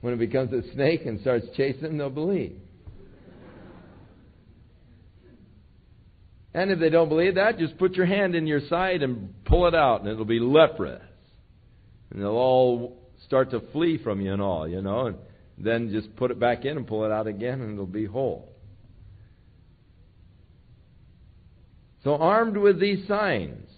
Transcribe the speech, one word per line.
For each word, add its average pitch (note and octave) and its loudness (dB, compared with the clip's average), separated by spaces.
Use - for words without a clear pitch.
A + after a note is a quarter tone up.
When A#2+ -4
it A#2 -6
becomes A#2 0
a B2 -2
snake C#3+ 0
and A2 -6
starts A#2 0
chasing C#3 -2
them, D#3 -6
they'll C#3 -4
believe. D#3 -4
And F#3+ 0
if F#3 0
they D#3+ 4
don't E3 4
believe E3+ 2
that, G#3+ 2
just D#3 -4
put F#3 0
your F#3 2
hand F#3+ 0
in D#3+ 0
your D3 0
side F3+ 0
and A#2+ -4
pull F3 4
it E3 4
out, C3+ 4
and G2+ -6
it'll A2 -4
be A2+ 0
leprous. A#2 4
And - -10
they'll G2+ -4
all B2 2
start C3 2
to A#2 -2
flee D#3+ 0
from G2+ -4
you G2 -2
and G2+ -2
all, E2 -2
you F#2 -6
know, G#2+ -2
and F#2+ -6
then A2+ -2
just G#2 -6
put B2 -2
it G#2+ -6
back A#2+ 0
in C#3+ -4
and B2 -8
pull A2 -4
it G#2+ -2
out G#2+ -2
again, A#2+ -6
and G#2+ -8
it'll G2 -8
be G#2 -6
whole. A2+ -6
So C#3+ 0
armed G#3 2
with G3+ 4
these G3 0
signs E3 -2